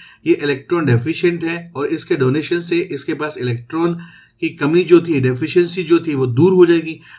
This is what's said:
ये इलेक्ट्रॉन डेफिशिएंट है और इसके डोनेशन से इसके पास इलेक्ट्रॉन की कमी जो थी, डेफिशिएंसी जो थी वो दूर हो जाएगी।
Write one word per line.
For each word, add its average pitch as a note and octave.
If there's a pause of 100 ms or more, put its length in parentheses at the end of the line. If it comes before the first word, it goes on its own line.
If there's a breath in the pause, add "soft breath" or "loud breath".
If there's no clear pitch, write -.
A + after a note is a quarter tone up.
(260 loud breath)
ये E3
इलेक्ट्रॉन D3
डेफिशिएंट E3
है E3+
और C#3+
इसके D#3+
डोनेशन C#3+
से E3+
इसके D3+
पास D3
इलेक्ट्रॉन D#3+ (480 loud breath)
की E3
कमी E3
जो E3
थी, E3
डेफिशिएंसी E3
जो E3
थी E3
वो C3
दूर D3+
हो F3+
जाएगी। D#3+ (180 loud breath)